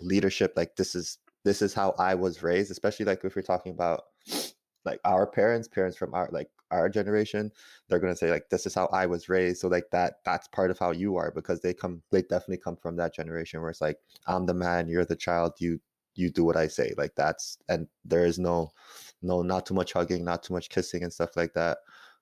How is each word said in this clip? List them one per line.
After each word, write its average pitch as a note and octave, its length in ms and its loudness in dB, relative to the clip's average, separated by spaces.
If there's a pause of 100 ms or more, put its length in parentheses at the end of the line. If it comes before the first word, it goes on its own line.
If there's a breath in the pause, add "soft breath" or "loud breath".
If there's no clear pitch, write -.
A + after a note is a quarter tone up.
leadership. F#2+ 560 2
Like, E2+ 180 0
this - 200 -2
is, F2 220 -8 (280)
this G2+ 160 2
is G2+ 120 2
how G2 240 0
I F#2 180 2
was F2+ 280 -2
raised, F#2 280 2
especially, G#2 340 -2
like, F#2+ 180 0
if F#2+ 120 -4
you're F#2+ 80 -4
talking F#2 280 -2
about, E2+ 320 -2 (800 loud breath)
like, - 200 -6
our F#2 220 4
parents, A2+ 400 2
parents F#2 300 -2
from F2 160 -6
our, F2+ 180 -2
like, D#2 180 -6 (220)
our F2+ 180 4
generation, G#2+ 640 0 (360 soft breath)
they're F2+ 120 2
gonna F2+ 160 0
say, E2+ 160 2
like, D#2+ 180 0
"This F2+ 160 0
is F#2+ 100 -6
how F#2 120 2
I F#2 180 0
was F2 240 -2
raised." F#2 320 2
So, F#2 80 0
like, F2+ 220 0
that, F2+ 240 0 (100)
that's - 240 -4
part F#2 220 2
of - 80 -6
how F2+ 120 0
you F#2 260 -2
are, D#2+ 140 -2
because E2 300 -4
they F2+ 120 0
come, F2 380 -8
they F#2+ 120 4
definitely F2+ 340 -2
come F2 200 -8
from E2+ 200 -8
that E2+ 160 -2
generation E2 480 -8
where E2 80 -6
it's D#2+ 120 -8
like, D#2 180 -2 (280 soft breath)
"I'm F#2 200 0
the F2 60 2
man, F2 360 0
you're E2+ 160 2
the E2 100 -2
child, E2+ 440 0
you, E2+ 200 -2 (360)
you F2+ 160 0
do E2+ 120 4
what E2 140 4
I D#2+ 100 4
say." - 300 -2
Like, - 180 -2
that's, - 420 -2 (120)
and E2 180 -2 (180)
there E2+ 200 4
is E2+ 140 2
no, E2+ 320 0 (500 loud breath)
no, F2+ 220 0
not F#2 220 0
too - 100 -6
much F2+ 180 0
hugging, F2 320 0
not F2 180 -2
too F#2 100 -8
much F2 160 -4
kissing F2+ 340 -2
and E2+ 100 -6
stuff - 240 -4
like E2+ 160 0
that. E2+ 260 0 (420 soft breath)